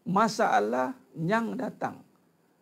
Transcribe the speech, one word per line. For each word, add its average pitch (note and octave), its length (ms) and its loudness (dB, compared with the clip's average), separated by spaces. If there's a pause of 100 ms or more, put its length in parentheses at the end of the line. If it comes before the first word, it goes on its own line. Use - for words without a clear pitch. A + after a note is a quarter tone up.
masalah A3+ 920 2 (160)
yang G3+ 400 -2
datang F3+ 480 -6 (600)